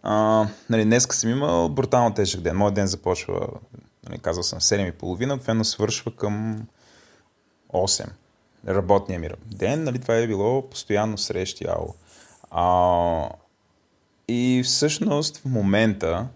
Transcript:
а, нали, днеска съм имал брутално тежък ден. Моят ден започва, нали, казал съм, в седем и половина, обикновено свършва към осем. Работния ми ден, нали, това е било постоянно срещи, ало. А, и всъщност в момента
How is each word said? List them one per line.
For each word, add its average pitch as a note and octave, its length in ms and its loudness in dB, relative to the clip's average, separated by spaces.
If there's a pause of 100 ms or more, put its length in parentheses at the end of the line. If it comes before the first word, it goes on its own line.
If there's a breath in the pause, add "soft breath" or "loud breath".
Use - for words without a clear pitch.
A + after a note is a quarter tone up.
а, G#2+ 440 4 (220 loud breath)
нали, A2 160 4
днеска A#2 300 4
съм - 140 0
имал B2 400 2
брутално B2 440 2
тежък F#2+ 280 -2
ден. E2+ 160 -2
Моят G2+ 160 2
ден G2+ 140 0
започва, F#2 600 -4 (600)
нали, E2+ 100 -12
казал F2 240 -2
съм, - 160 -6
в - 40 0
седем G2+ 240 2
и F2 40 -4
половина, F#2 420 -4
обикновено A#2 300 0
свършва A2 520 -2
към G#2+ 500 -4 (1040 soft breath)
осем. - 400 -2 (580)
Работния F#2+ 520 2
ми D#2+ 100 -6 (160)
ден, A2+ 380 -4
нали, B2+ 160 -2
това A#2+ 160 0
е A#2 120 2
било A2+ 420 -2
постоянно G#2 480 -2
срещи, - 480 -6
ало. - 300 -4 (560 loud breath)
А, F2 760 2 (1000)
и B2 380 2
всъщност D3+ 720 0
в - 80 -20
момента G2+ 920 2